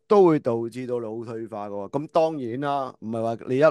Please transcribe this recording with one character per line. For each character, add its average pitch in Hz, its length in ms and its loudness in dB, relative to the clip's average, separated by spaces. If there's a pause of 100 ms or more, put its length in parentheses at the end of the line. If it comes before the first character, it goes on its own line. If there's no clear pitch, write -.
都 202 200 8
會 156 120 6
導 117 300 -2
致 123 180 -10
到 120 100 -4
腦 113 280 -8
退 113 240 -10
化 104 200 -10
㗎 101 200 -10
喎。 - 20 -16
咁 147 180 -4
當 160 300 0
然 123 220 -6
啦， 143 400 -4
唔 107 80 -10
係 113 140 -4
話 113 260 -4
你 127 80 0
一 135 40 0 (100)